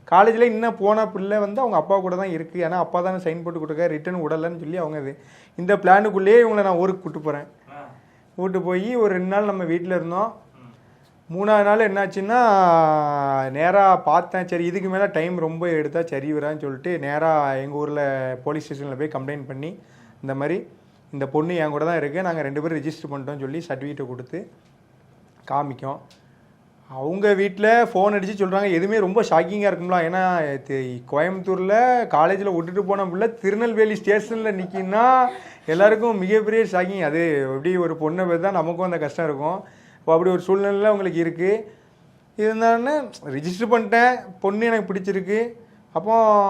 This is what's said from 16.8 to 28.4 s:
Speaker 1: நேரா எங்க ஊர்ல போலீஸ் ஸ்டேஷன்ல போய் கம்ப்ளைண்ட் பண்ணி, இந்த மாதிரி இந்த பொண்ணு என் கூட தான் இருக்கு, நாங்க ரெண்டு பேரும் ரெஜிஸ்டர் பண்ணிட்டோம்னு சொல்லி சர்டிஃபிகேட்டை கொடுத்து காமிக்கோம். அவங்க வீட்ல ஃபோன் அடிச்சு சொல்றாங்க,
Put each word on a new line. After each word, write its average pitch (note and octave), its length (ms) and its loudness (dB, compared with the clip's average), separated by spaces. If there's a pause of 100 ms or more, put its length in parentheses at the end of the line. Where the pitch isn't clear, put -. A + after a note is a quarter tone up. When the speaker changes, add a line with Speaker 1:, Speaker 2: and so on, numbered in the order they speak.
Speaker 1:
நேரா D3 540 0
எங்க C#3 220 -6
ஊர்ல D3 280 -4 (400)
போலீஸ் D3+ 220 -6
ஸ்டேஷன்ல C#3 320 -10
போய் D3+ 180 -6
கம்ப்ளைண்ட் C#3 320 -10
பண்ணி, C#3 240 -10 (500)
இந்த C3+ 140 -6
மாதிரி D3+ 320 -4 (440)
இந்த C#3 140 -6
பொண்ணு D#3 300 -2
என் D#3 140 0
கூட D3 160 -4
தான் E3+ 120 0
இருக்கு, D3 240 -4
நாங்க E3 200 -4
ரெண்டு C#3 200 -6
பேரும் D#3+ 160 -2
ரெஜிஸ்டர் D3+ 340 -8
பண்ணிட்டோம்னு C#3 280 -10
சொல்லி C3+ 200 -8
சர்டிஃபிகேட்டை C#3+ 480 -10
கொடுத்து B2+ 440 -12 (960)
காமிக்கோம். C#3 520 -6 (880)
அவங்க F3 440 0
வீட்ல G3+ 500 4
ஃபோன் G#3 320 2
அடிச்சு G3 180 -4
சொல்றாங்க, G3 380 0